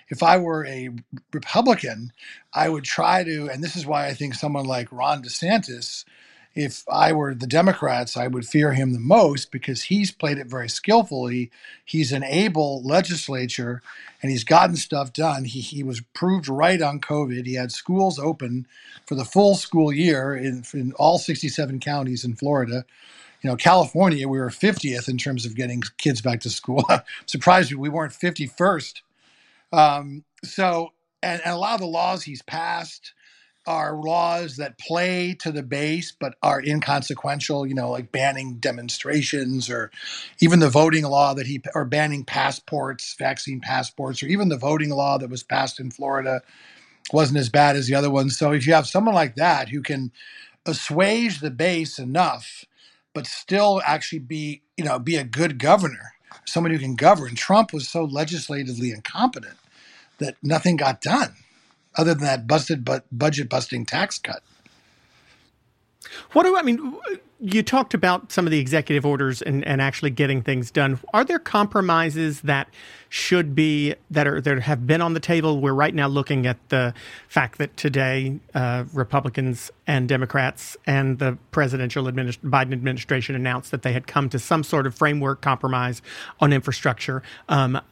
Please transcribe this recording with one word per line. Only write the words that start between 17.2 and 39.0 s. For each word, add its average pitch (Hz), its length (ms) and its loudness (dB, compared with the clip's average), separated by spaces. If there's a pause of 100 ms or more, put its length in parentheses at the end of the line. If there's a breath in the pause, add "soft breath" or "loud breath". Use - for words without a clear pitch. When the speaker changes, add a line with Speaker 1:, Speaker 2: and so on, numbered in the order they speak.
Speaker 1:
He 127 80 -6
had 127 180 -4
schools 185 480 0
open 135 480 -4 (380 loud breath)
for 143 100 -6
the 127 100 -4
full 202 300 6
school 156 380 2
year 143 420 2
in, 127 280 -6 (100)
in 131 200 -4
all 165 240 4
sixty-seven 135 600 -4
counties 131 460 -4
in 117 100 -4
Florida. 127 480 -2 (580 loud breath)
You 131 100 -2
know, 120 60 -2
California, 170 720 4
we 135 120 -2
were 123 100 -4
fiftieth 139 580 0
in 127 120 -4
terms 123 260 -4
of 110 100 -10
getting 123 280 -6 (160)
kids 127 200 0
back 120 220 -2
to 117 80 -8
school. 127 360 -2
<laughs> - 40 0
I'm - 120 4 (260 loud breath)
surprised 175 460 4
we 139 160 -6
weren't 151 240 -4
fifty-first. 175 920 -2 (680 soft breath)
Um, 143 520 2 (200)
so, 170 500 -2 (280)
and, 175 240 -4
and 175 80 -2
a 175 40 -4
lot 208 180 -2
of 196 60 -6
the 185 40 -6
laws 175 380 -2
he's 143 180 -14
passed 170 720 -10 (540 soft breath)
are 151 280 -4
laws 170 600 -2
that 143 220 -10
play 180 600 -2
to 160 100 -4
the 147 100 -6
base 147 500 -4
but 269 300 -8
are 143 180 2
inconsequential, 143 1080 -2
you 135 80 -4
know, 123 160 -2
like 123 200 -8
banning 135 440 -2
demonstrations 127 1120 -2